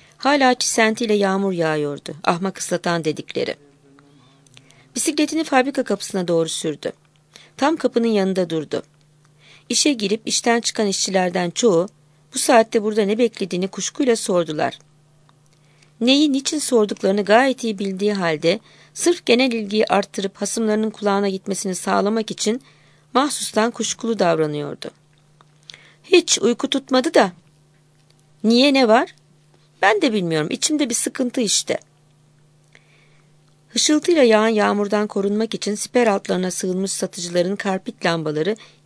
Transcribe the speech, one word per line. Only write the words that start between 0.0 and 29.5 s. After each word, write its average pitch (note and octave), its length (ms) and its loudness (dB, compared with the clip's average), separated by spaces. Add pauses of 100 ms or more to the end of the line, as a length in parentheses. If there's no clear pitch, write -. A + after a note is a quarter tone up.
Hala C4+ 360 4
çisentiyle A3 600 0
yağmur G3 380 0
yağıyordu. D#3 640 -4 (100)
Ahmak F#3 340 -2
ıslatan E3+ 460 -4
dedikleri. - 500 -4 (1400)
Bisikletini D4+ 500 -2
fabrika C4 400 0
kapısına F#3+ 440 -4
doğru E3 200 2
sürdü. - 440 -6 (640)
Tam D#4 200 2
kapının A#3 320 0
yanında F#3+ 420 0
durdu. D#3 320 -4 (840)
İşe D4 240 2
girip G#3+ 320 -2
işten A#3 360 0
çıkan A3 260 -4
işçilerden F#3 640 -2
çoğu F3+ 380 2 (460)
bu C4 40 -6
saatte A3+ 440 4
burada G#3+ 200 0
ne G3+ 160 0
beklediğini G3 500 -2
kuşkuyla A3+ 480 -2
sordular. D#3 600 -2 (1200)
Neyi, C#4 320 4
niçin C#4 260 -2
sorduklarını G#3 680 0
gayet B3 400 2
iyi G#3+ 140 -4
bildiği G3 340 -2
halde E3+ 480 0 (340)
sırf - 320 0
genel B3 260 4
ilgiyi G#3+ 340 -2
arttırıp G3 500 -2
hasımlarının A3 540 -2
kulağına G3+ 380 0
gitmesini F#3+ 460 -6
sağlamak G3+ 560 -2
için - 320 -4 (520)
mahsustan B3 560 0
kuşkulu A3+ 480 -6
davranıyordu. D3+ 720 -2 (1120)
"Hiç - 340 4
uyku A#3+ 320 0
tutmadı C4 440 0
da." G3+ 180 4 (1120)
"Niye, B3 300 4
ne C4 140 4
var?" B3+ 260 4 (680)